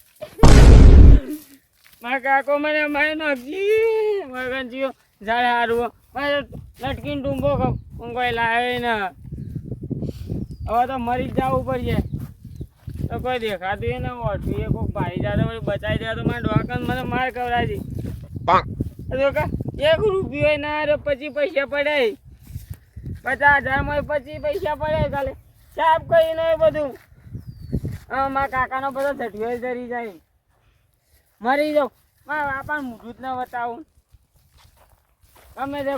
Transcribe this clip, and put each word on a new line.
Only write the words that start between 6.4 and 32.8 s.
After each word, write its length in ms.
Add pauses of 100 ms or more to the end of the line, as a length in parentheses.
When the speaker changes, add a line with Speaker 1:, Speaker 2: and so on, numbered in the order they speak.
Speaker 1:
લટકીને 400
ટૂંકો 280 (100)
કહો. 80 (300)
હું 160
કોઈ 240
લાવે 400
ને. 140 (1800)
હવે 200
તો 100
મરી 380
જ 20
જવું 300
પડશે. 300 (1120)
તો 60 (100)
કોઈ 180
દેખાતું 500
ય 60
ના 240
હોતું. 420
એ 100
કોક 200
ભાઈ 300
જાતે 240
વળી 200
બચાવી 320
દે 160
તો 120
મારા 140
ડોહાને 440
મને 160 (100)
માર 240
ખવડાવી 340
દે. 60 (720)
Speaker 2:
પાંક. 200 (540)
Speaker 1:
જો 160
કે 80 (440)
એક 160
રૂપિયો 480
ય 120
ના 200
રહ્યો, 200
પછી 320
પૈસા 360
પડે. 240 (1300)
પચાસ 400
હજાર 220
માં 220
પછી 360
પૈસા 360
પડે 200 (140)
ખાલી. 240 (380)
સાફ 320
કરી 300
ને 140
એ 100
બધું. 280 (1160)
હવે 260
મારા 200
કાકાનો 420
બધો 140 (100)
ઝટક્યો 420
ધરી 300
જાય. 220 (1300)
મરી 360
જાઉં. 140 (360)
મારા 240
બાપાને 380